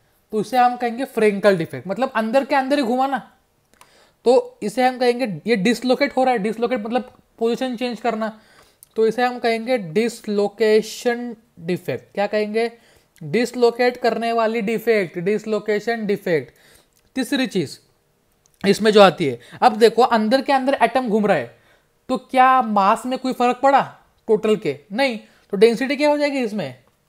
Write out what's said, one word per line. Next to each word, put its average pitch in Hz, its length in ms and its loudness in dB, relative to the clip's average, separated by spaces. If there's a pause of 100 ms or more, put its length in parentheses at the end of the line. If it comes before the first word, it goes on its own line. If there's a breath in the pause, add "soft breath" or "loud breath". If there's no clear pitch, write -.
(320)
तो 214 80 -2
इसे 226 160 -6
हम 247 200 2
कहेंगे 240 280 -6
फ्रेंकल 208 520 2
डिफेक्ट, 160 300 -6
मतलब 226 280 -4
अंदर 226 300 0
के 302 100 -2
अंदर 269 240 0
ही 285 60 0
घुमाना। 254 540 -4 (840 soft breath)
तो 247 380 2
इसे 254 260 0
हम 254 100 -4
कहेंगे 240 480 -2
ये 233 100 2
डिसलोकेट 247 600 0
हो 262 80 2
रहा 254 80 2
है, 240 60 0
डिसलोकेट 226 420 -4
मतलब 226 380 -6 (200)
पोजीशन 233 380 -4
चेंज 240 240 -6
करना, 220 400 -6 (560 soft breath)
तो 220 100 2
इसे 220 160 0
हम 247 160 -2
कहेंगे 226 400 -2
डिसलोकेशन 214 1600 -2 (240)
डिफेक्ट। 165 540 -6
क्या 202 120 -2
कहेंगे? 214 460 -2 (500 soft breath)
डिसलोकेट 240 720 0
करने 233 360 -2
वाली 226 280 0
डिफेक्ट, 214 580 -2
डिसलोकेशन 214 880 -4
डिफेक्ट। 185 480 -2 (600 soft breath)
तीसरी 262 320 -2
चीज़ 175 320 -4 (880)
इसमें 202 220 2
जो 208 120 8
आती 175 240 6
है, 120 140 -4 (220 loud breath)
अब 220 140 4
देखो 220 260 4
अंदर 233 400 2
के 269 100 -2
अंदर 269 300 0
एटम 240 260 2
घूम 208 180 2
रहा 196 100 2
है, 123 220 -6 (500 soft breath)
तो 254 80 -2
क्या 262 460 4
मास 214 440 2
में 254 120 -4
कोई 262 140 -4
फर्क 247 300 -2
पड़ा 262 360 2 (280)
टोटल 214 300 0
के? 143 220 -4 (140)
नहीं। 240 260 -2 (320 soft breath)
तो 208 60 -6
डेंसिटी 233 400 2
क्या 294 140 2
हो 294 80 2
जाएगी 285 200 -2
इसमें? 202 400 -6 (300)